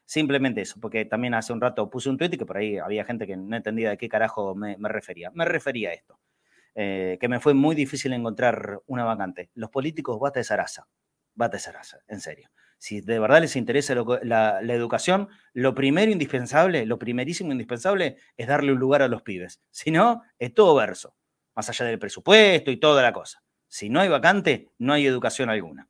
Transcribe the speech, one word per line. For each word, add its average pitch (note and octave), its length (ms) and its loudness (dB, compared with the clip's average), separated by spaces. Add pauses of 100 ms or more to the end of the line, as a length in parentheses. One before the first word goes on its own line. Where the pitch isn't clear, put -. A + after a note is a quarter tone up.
Simplemente C3+ 560 0
eso, F#2+ 180 -10
porque A2 260 -4
también A#2+ 280 -2
hace A2+ 200 -2
un A2+ 80 -6
rato A#2+ 280 -2
puse B2+ 200 -6
un C3+ 80 -2
tuit E3+ 160 -2
y - 40 -8
que G#2+ 80 -6
por F#2+ 120 -10
ahí G#2 200 -4
había G2 280 -6
gente A2+ 200 -8
que F#2+ 120 -10
no G2 180 -10
entendía A2+ 340 -4
de G2+ 80 -4
qué A#2 120 -10
carajo G#2+ 460 -2
me, G2+ 220 -10
me G#2 120 -6
refería. F2 440 -10
Me E3 120 -2
refería C3 440 -4
a E2+ 40 -6
esto, - 260 -20 (560)
eh, F#2+ 440 -4
que A#2+ 100 -2
me B2 100 -2
fue D3 140 4
muy D3+ 220 4
difícil C3+ 360 -4
encontrar A2+ 760 -2
una B2 180 -4
vacante. F#2+ 500 -6
Los A2 140 -10
políticos, C3+ 500 -6
basta C3+ 220 -2
de - 20 -2
zaraza, - 440 -6 (460)
basta A2+ 240 -2
de - 40 -10
zaraza, - 460 -18
en G#2 120 -14
serio. - 300 -16 (280)
Si G#2 220 -10
de A2 200 -2
verdad B2 200 8
les D#3 160 -2
interesa C3 400 0
lo, A#2+ 260 0
la, A2 400 2
la A#2 120 -4
educación, A#2+ 560 0 (240)
lo B2+ 200 0
primero E3 380 2
indispensable, D3 760 2
lo A#2+ 140 -2
primerísimo C3 540 -4
indispensable C3 640 -2 (180)
es A#2 120 -10
darle C#3+ 260 2
un B2+ 60 2
lugar C3+ 220 4
a C#3+ 60 4
los A2 140 -4
pibes. F2+ 400 -12 (100)
Si - 200 -6
no, A#3 320 4 (140)
es B2 160 -8
todo F#3 220 8
verso. G#2 400 0 (400)
Más A2 140 -6
allá B2 160 -4
del A2+ 140 -2
presupuesto F3 680 6
y B2 80 -2
toda D3 240 6
la B2 120 4
cosa. - 280 -14 (280)
Si G#2 200 -10
no C#3+ 120 2
hay G3 80 2
vacante, E3 680 2
no B2+ 140 -2
hay D3 140 4
educación B2 440 0
alguna. F2 400 -6